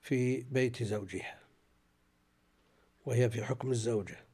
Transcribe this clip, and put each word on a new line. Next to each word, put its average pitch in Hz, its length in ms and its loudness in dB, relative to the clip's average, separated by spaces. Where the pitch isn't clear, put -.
في 127 400 2
بيت 123 420 0
زوجها، 101 560 -4
وهي 120 240 4
في 117 140 -2
حكم 131 280 -2
الزوجة 107 460 0